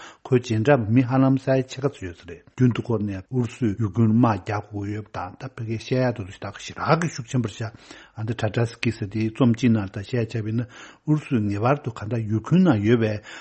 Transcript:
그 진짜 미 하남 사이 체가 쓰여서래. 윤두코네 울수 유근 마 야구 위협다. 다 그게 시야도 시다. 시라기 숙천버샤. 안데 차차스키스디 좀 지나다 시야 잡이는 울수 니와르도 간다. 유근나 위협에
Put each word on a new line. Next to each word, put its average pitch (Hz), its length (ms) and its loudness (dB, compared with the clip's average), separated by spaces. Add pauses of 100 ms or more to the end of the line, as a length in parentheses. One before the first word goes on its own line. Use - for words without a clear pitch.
(220)
그 127 180 2
진짜 113 360 2
미 117 260 4
하남 131 340 4
사이 131 300 0
체가 131 260 -4
쓰여서래. 85 500 -14 (180)
윤두코네 104 680 0
울수 117 500 -2
유근 110 340 2
마 113 220 4 (120)
야구 101 380 -6
위협다. 104 520 -10
다 - 160 -12
그게 113 240 -6
시야도 123 520 -2
시다. 98 280 -12
시라기 160 500 0
숙천버샤. 117 640 -4 (420)
안데 110 200 -4
차차스키스디 110 1000 -2
좀 120 180 4
지나다 104 480 0
시야 117 240 -2
잡이는 110 380 -4 (400)
울수 151 300 -2
니와르도 113 580 0
간다. 110 260 -6
유근나 113 560 2
위협에 107 480 2 (180)